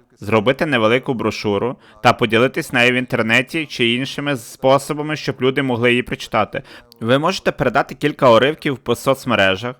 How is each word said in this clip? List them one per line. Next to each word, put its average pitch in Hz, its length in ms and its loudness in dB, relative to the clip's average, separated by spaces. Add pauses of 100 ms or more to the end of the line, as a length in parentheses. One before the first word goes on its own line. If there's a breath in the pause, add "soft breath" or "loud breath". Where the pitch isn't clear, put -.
(240)
зробити 113 420 2
невелику 127 480 2
брошуру 107 640 -2 (280 soft breath)
та 123 100 4
поділитись 123 600 0
нею 123 180 4
в 123 40 0
інтернеті 127 680 0
чи 120 220 -2
іншими 135 500 -4
способами, 143 760 -2
щоб - 260 -6
люди 135 220 0
могли 123 260 0
її 120 140 2
прочитати. - 600 -4 (380 loud breath)
Ви 117 160 2
можете 175 340 -2
передати 135 440 -2
кілька 147 340 0
уривків 131 480 2
по 120 180 -4
соцмережах, 113 840 0